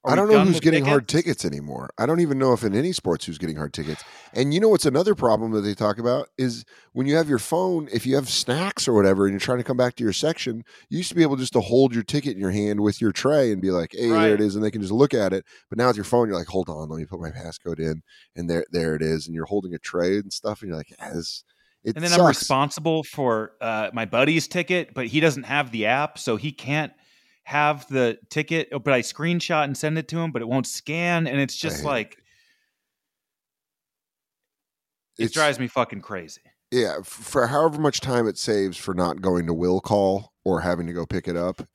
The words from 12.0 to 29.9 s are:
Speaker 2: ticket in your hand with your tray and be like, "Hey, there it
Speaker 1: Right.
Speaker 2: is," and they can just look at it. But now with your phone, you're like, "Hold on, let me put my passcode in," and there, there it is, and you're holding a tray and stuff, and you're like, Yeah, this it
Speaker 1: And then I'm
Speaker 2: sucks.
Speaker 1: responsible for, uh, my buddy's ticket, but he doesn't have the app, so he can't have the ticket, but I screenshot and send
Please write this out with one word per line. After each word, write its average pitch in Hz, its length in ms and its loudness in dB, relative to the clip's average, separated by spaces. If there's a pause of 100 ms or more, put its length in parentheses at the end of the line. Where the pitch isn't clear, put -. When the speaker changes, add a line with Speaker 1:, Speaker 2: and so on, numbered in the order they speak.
Speaker 2:
ticket 139 300 -2
in 92 60 -8
your 95 120 0
hand 104 280 0
with 104 220 2
your 107 100 2
tray 135 400 2
and 95 100 -2
be 95 100 0
like, 85 200 0
"Hey, 117 160 -2
there 110 200 4
it 107 40 6
Speaker 1:
Right. 104 100 4
Speaker 2:
is," 101 140 2
and 107 80 -2
they 104 80 0
can 110 80 -8
just 98 140 -4
look 135 200 4
at 98 200 0
it. 95 100 -4 (240)
But 107 100 -8
now 123 100 4
with 113 100 2
your 98 80 -6
phone, 120 240 2
you're 95 80 -2
like, 87 100 -6
"Hold 92 220 -2
on, 78 180 -8
let 78 100 -8
me 80 80 -8
put 82 140 -12
my 80 120 -8
passcode 82 480 -10
in," 80 220 -4 (360)
and 85 120 -6
there, 82 220 0
there 80 240 0
it 76 60 -4
is, 78 260 -2
and 82 80 -10
you're 80 120 -6
holding 95 260 -4
a 80 60 -10
tray 90 380 0
and 98 140 -6
stuff, 107 300 -6
and 101 80 -12
you're 80 80 -6
like, 76 200 -12
Yeah, - 160 -14
this - 300 -8 (400)
it 113 120 -4
Speaker 1:
And 156 80 -8
then 175 80 0
I'm 175 80 4
Speaker 2:
sucks. 170 200 6
Speaker 1:
responsible 147 640 -2
for, 113 580 -2
uh, 110 320 -4
my 113 120 -4
buddy's 143 420 2
ticket, 180 460 -4
but 127 140 -6
he 131 120 0
doesn't 139 240 2
have 139 280 -2
the 110 140 -2
app, 139 340 0
so 113 160 -2
he 104 160 -6
can't 147 400 -6 (520)
have 147 440 -2
the 123 320 0 (100)
ticket, 156 420 -4
but 139 220 -2
I 127 80 2
screenshot 165 600 -2
and 143 140 -4
send 156 200 -2